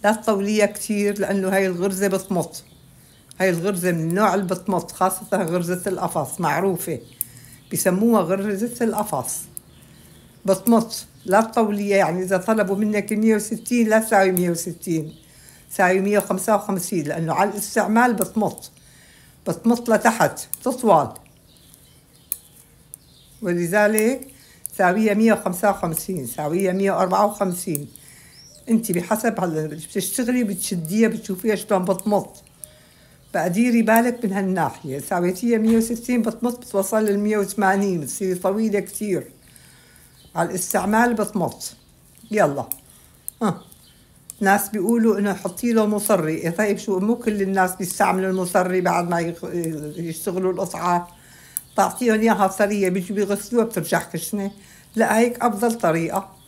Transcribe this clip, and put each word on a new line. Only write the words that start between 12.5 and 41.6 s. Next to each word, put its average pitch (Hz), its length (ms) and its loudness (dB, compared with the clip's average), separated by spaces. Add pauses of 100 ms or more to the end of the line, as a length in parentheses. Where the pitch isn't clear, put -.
منك 208 380 -2
مية 220 220 4
وستين 220 540 0
لا 214 100 6
تساوي 196 320 4
مية 180 180 2
وستين، 165 680 -4 (560)
ساوي 185 280 4
مية 202 180 2
وخمسة 196 380 0
وخمسين، 190 500 -2
لأنه 160 280 -2
على 190 160 2
الاستعمال 214 640 0
بتمط، - 580 -2 (760)
بتمط 233 420 0
لتحت، 220 580 2 (120)
بتطول. 220 500 2 (2250)
ولذلك 208 840 0 (500)
ساويها 202 360 2
مية 220 200 4
وخمسة 196 360 0
وخمسين، 170 580 -4
ساويها 170 460 -2
مية 196 180 0
وأربعة 185 340 2
وخمسين. 180 640 -2 (840)
انت 220 220 0
بحسب 214 480 -2
هلا 156 280 -2
بتشتغلي 220 760 -4
بتشديها، 196 640 0
بتشوفيها 208 480 -2
شلون 185 300 0
بتمط. 196 580 -2 (880)
بقى 175 160 0
ديري 233 320 4
بالك 233 440 4
من 190 80 0
هالناحية، 170 640 -2
ساويتيها 180 580 0
مية 220 200 4
وستين 233 440 0
بتمط، 233 380 -2
بتوصل 208 460 0
للمية 208 320 0
وثمانين، 196 640 0
بتصير 185 340 -4
طويلة 202 440 0
كتير. 196 520 -6 (1040)
على 170 140 -2
الاستعمال 208 640 0
بتمط. 202 600 -4 (580)